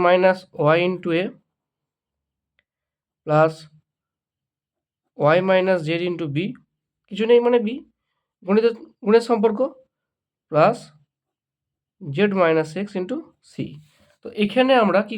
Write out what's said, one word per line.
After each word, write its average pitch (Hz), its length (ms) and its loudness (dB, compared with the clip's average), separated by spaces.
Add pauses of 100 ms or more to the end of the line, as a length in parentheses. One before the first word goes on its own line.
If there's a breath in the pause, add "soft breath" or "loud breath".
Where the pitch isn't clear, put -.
minus 185 340 4 (360)
y 170 120 2
into 180 220 -6 (140)
a - 20 -4 (2000)
plus 156 300 2 (1800)
y - 20 2 (100)
minus 185 380 2
z 156 40 -4 (180)
into 170 180 -6 (100)
b, - 20 -2 (680)
কিছু 202 220 -6
নেই 240 160 6
মানে 240 200 2
বি, 233 80 -6 (720)
গণিত, 214 200 2 (380)
গুণের 226 260 2
সম্পর্ক, 220 280 0 (920)
প্লাস 175 240 2 (1200)
z 147 180 -8 (220)
minus 160 300 0 (140)
x 202 40 -12 (120)
into 185 160 -8 (340)
c। - 20 -20 (720 soft breath)
তো - 40 -20 (160)
এখানে 254 300 0 (120)
আমরা 190 160 2 (100)
কি 226 80 -10